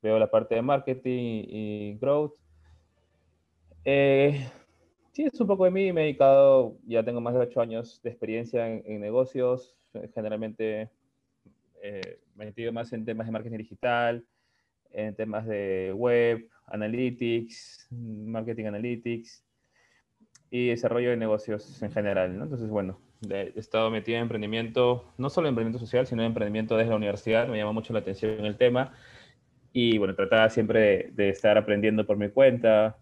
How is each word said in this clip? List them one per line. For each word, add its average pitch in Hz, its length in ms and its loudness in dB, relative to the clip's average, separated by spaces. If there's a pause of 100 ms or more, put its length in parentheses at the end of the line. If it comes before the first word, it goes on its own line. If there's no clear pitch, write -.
veo 110 160 2
la 107 100 2
parte 110 240 2
de 113 80 0
marketing 127 640 -2
y, 113 260 -6
y 104 460 -8
growth. 147 400 -2 (1500)
Eh, 139 680 2 (640)
sí, 285 100 -4
es - 180 -2
un 208 60 0
poco 190 180 2
de 180 60 6
mí, 190 220 2
me 165 80 0
he - 20 2
dedicado, 139 840 6
ya 113 180 2
tengo 120 180 -2
más 117 120 -2
de 127 60 2
ocho 120 200 0
años 113 440 -4
de 120 80 -6
experiencia 117 580 -4
en, 113 160 -8
en 107 160 -8
negocios, 127 760 -2 (200)
eh, - 180 -14
generalmente, 110 800 -6 (920)
eh, 101 380 -14 (160)
me 104 80 -16
he 107 60 -14
metido 117 220 -8
más 117 220 -10
en 113 100 -8
temas 110 220 -8
de 113 60 -8
marketing 113 260 -8
digital, 120 680 -2 (680)
en 107 220 -8
temas 110 320 -6
de 95 500 -4
web, 117 540 0 (160)
analytics, 117 1300 -6
marketing 113 720 -10
analytics 117 800 -8 (1040)
y 123 200 0
desarrollo 120 420 0
de 120 60 0
negocios 107 680 -4
en 104 80 -6
general, 95 440 -2
¿no? 110 100 -8
Entonces, 120 240 -8
bueno, 98 300 -4 (220)
de-, 98 340 -8
he - 40 -10
estado 113 320 -2
metido 113 260 -4
en 117 60 -2
emprendimiento, 117 960 -2
no 127 100 -4
solo 160 180 0
en 143 40 0
emprendimiento 117 340 -2
social, 123 220 0
sino 113 160 -2
en 117 60 0
emprendimiento 110 460 -2
desde 113 140 2
la 110 60 2
universidad, 107 520 0
me 117 100 -4
llama 107 140 -2
mucho 110 220 -6
la 110 60 0
atención 107 440 -4
el 104 140 -4
tema 127 340 4 (800)
y, 117 280 4
bueno, 95 160 0
trataba 110 340 4
siempre 110 300 2
de, 104 320 4
de 101 180 2
estar 104 260 4
aprendiendo 107 520 2
por 104 100 2
mi 104 120 -2
cuenta 113 720 4